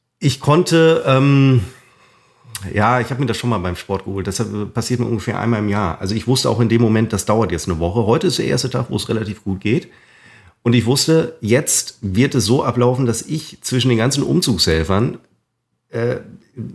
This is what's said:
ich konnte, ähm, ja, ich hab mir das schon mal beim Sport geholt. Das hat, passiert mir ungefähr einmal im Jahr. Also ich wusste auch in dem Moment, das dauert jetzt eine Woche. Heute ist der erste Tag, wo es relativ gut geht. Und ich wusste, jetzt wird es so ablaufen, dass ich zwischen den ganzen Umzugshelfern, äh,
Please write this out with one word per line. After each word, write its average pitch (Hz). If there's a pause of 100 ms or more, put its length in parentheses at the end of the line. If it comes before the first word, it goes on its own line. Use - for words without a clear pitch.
(180)
ich 135
konnte, 160
ähm, 135 (1120)
ja, 117
ich 117
hab 127
mir 135
das 113
schon 123
mal 110
beim 87
Sport -
geholt. 98
Das 98
hat, 104
passiert 120
mir 117
ungefähr 110
einmal 110
im 104
Jahr. 101
Also 95
ich 113
wusste 127
auch 110
in 120
dem 117
Moment, 110
das 101
dauert 107
jetzt 82
eine 82
Woche. 95
Heute 127
ist 131
der -
erste 131
Tag, 123
wo 123
es -
relativ 107
gut 95
geht. 120 (720)
Und 120
ich 113
wusste, 156
jetzt -
wird 104
es 117
so 120
ablaufen, 123
dass 113
ich -
zwischen 131
den 117
ganzen 135
Umzugshelfern, 98 (720)
äh, 120 (580)